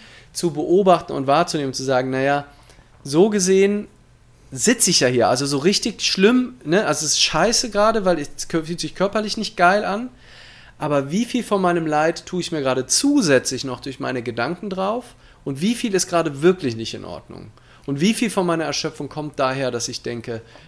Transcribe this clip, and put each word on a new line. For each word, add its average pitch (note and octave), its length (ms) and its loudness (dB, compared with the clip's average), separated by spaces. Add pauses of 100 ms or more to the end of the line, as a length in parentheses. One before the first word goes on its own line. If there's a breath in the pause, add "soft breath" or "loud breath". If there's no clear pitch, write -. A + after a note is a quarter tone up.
(340 loud breath)
zu E3+ 180 -2
beobachten E3+ 640 2
und C#3 140 -4
wahrzunehmen, C#3+ 480 2
zu C3+ 80 -8
sagen, C3 260 0
"Naja, C#3 360 0 (580 soft breath)
so F3+ 260 4
gesehen G3 580 2 (640)
sitze G3 380 2
ich E3 120 2
ja C3 60 4
hier, A#2 220 4
also C3 160 0
so C#3 140 0
richtig G3 420 0
schlimm, A#3+ 540 4 (100)
ne? F3+ 220 2
Also D3+ 180 0
es C#3 60 0
ist - 100 2
scheiße A3 480 2
gerade, G#3 340 2
weil F3+ 140 2
es - 300 -8
kö-, D#3+ 160 -2
fühlt E3 160 -8
sich - 160 -8
körperlich G#3 420 -2
nicht G#3 200 -6
geil F#3+ 280 4
an, A3 240 -4 (720 loud breath)
aber C#3+ 320 0
wie A3 140 0
viel B3 180 -2
von G3+ 180 0
meinem F3 240 2
Leid D#3 400 0
tue F3+ 160 -4
ich E3 100 -6
mir D#3 100 -2
gerade C3 260 0
zusätzlich E3 760 2
noch B2+ 180 -8
durch C3 180 -10
meine B2+ 240 -4
Gedanken B2 480 -6
drauf G3 420 -6 (300 soft breath)
und C#3 180 -6
wie A3+ 140 2
viel A3+ 180 -4
ist F3+ 140 0
gerade D#3+ 340 -2
wirklich E3 340 2
nicht A2+ 200 -8
in G2 100 -12
Ordnung?" F2+ 460 -16 (360 soft breath)
Und C#3 120 -4
wie G#3 140 4
viel A3 160 -2
von F#3 160 0
meiner E3 200 -2
Erschöpfung C#3+ 440 -6
kommt D3+ 300 -10
daher, C3 320 0
dass A#2 160 -4
ich - 160 -10
denke, A#2 380 -8 (260 loud breath)